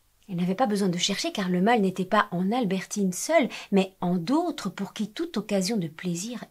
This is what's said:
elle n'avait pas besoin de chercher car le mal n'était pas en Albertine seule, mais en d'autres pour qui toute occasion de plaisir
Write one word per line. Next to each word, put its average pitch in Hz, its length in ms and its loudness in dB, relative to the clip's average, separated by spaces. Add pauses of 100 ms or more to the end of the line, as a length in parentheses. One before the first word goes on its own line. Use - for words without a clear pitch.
(300)
elle 185 60 -6
n'avait 180 200 0
pas 262 100 2
besoin 208 240 2
de 175 80 0
chercher 196 340 -2
car 202 160 -2
le 180 140 2
mal 226 180 6
n'était 190 240 0
pas - 280 2
en 185 200 0
Albertine 190 600 0
seule, 311 340 2 (240)
mais 190 300 4
en 180 160 0
d'autres 285 520 0
pour 196 240 -8
qui 214 180 -6
toute 339 260 -6
occasion 196 400 0
de 170 100 0
plaisir 180 640 -6